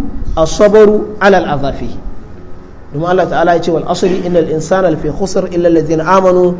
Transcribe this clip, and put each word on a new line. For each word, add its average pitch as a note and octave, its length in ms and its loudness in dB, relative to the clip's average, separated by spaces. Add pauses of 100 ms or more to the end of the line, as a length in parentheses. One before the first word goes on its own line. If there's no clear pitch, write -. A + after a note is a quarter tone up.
(360)
as-sabru G#3 840 4
'ala G3 200 4
al-adha C#3 340 -2
fihi. - 240 -6 (1000)
Domin E3 160 -4
Allah F#3 160 2
Ta'ala E3+ 320 0
ya - 20 -2
ce, F3+ 140 -2
"Wal D3+ 160 -2
asri F#3 320 0
innal F3 320 0
insana F#3 360 0
lafi D3+ 200 -4
khusr F#3 400 -4
illa F3 160 0
alladhina D#3+ 400 0
amanu F3+ 540 2